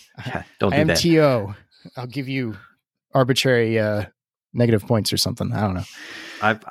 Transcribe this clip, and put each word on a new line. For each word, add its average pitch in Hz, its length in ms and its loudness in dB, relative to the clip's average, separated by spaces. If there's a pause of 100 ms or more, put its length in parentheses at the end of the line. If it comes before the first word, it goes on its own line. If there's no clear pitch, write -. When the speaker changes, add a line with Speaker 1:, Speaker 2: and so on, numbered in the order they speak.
(260)
Speaker 1:
Yeah, - 160 -8 (160)
don't 101 140 2
Speaker 2:
I 139 40 0
Speaker 1:
do 147 40 4
Speaker 2:
am 156 80 2
Speaker 1:
that. - 80 2
Speaker 2:
T 165 240 4
O. 113 340 2 (420)
I'll 123 100 -10
give 127 220 -8
you 127 280 -4 (580)
arbitrary, 123 640 2
uh, 107 280 0 (460)
negative 117 340 4
points 107 260 0
or - 60 -2
something. 101 340 -4
I 101 80 -4
don't 98 140 0
know. 95 100 -6 (580)
Speaker 1:
I've, 110 280 0